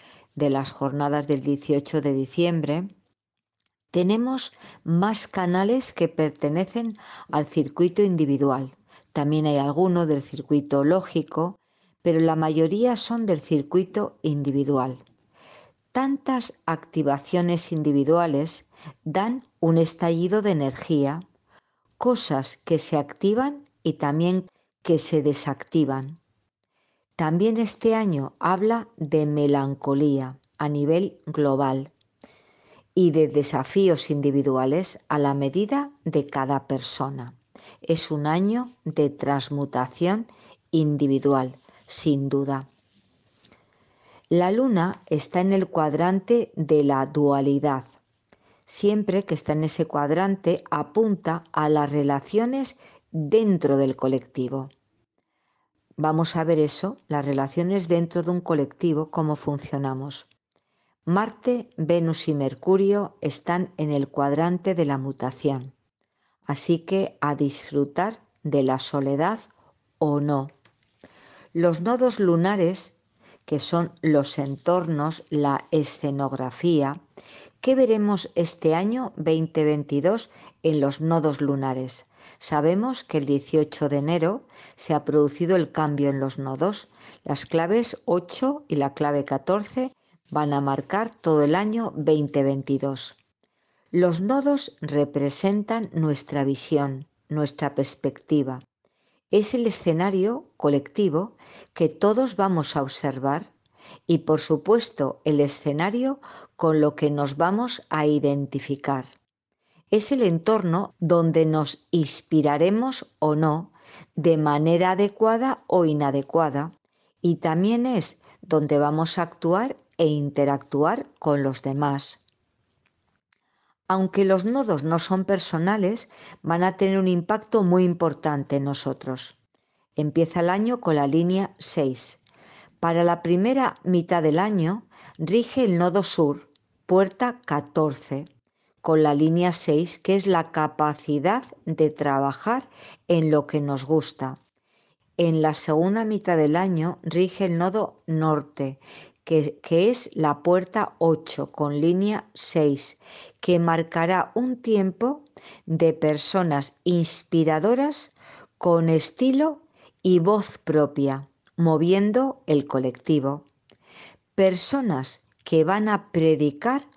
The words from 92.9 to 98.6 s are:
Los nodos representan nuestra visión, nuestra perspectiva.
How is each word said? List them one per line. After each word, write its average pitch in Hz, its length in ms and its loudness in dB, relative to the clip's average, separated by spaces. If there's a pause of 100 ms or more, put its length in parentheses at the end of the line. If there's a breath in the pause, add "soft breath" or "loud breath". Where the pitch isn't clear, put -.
Los 175 280 2
nodos 269 640 -2
representan 147 1120 -2
nuestra 147 500 -2
visión, 139 640 -2 (220)
nuestra 147 460 -4
perspectiva. 135 840 -4 (680)